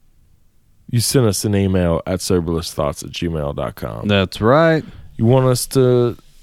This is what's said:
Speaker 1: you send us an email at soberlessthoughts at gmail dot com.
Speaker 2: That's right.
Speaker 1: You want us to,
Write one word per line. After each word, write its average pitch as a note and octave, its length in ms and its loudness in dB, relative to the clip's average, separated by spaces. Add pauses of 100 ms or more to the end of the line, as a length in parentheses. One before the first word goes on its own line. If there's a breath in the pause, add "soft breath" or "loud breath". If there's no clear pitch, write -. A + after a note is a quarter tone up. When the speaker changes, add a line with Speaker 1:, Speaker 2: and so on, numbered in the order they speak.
(880)
Speaker 1:
you A#2+ 120 0
send B2 260 2
us G2 180 -2
an G2+ 100 0
email F#2 520 2
at F#2 140 -4
soberlessthoughts E2 840 -2
at C#2 80 -14
gmail D2+ 440 -6
dot C2 200 -6
com. A1+ 320 -8
Speaker 2:
That's G2 340 0
right. D#3 420 4 (340 loud breath)
Speaker 1:
You A#2 80 0
want C3 200 4
us B2+ 220 0
to, B2 500 2 (260)